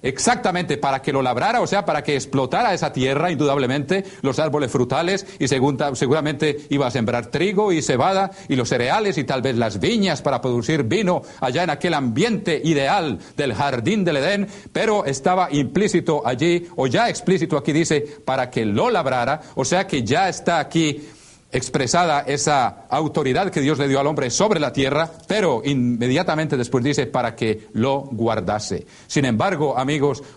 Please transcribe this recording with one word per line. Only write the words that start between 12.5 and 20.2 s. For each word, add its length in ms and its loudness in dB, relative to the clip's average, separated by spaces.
ideal 560 2
del 180 -2
jardín 500 0
del 120 2
Edén, 320 0
pero 320 0
estaba 480 2
implícito 720 0
allí, 480 0
o 140 2
ya 200 2
explícito 480 0
aquí 160 0
dice, 280 2
para 260 -2
que 140 -2
lo 260 0
labrara, 500 0
o 100 -2
sea 220 2
que 160 -2
ya 260 2